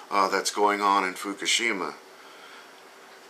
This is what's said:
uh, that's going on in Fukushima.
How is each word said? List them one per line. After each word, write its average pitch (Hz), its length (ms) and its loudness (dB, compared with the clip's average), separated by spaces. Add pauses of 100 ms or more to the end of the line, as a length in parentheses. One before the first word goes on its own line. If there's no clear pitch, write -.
uh, 98 200 2
that's 95 200 0
going 104 320 2
on 101 220 4
in 92 100 -4
Fukushima. 98 800 -2 (1400)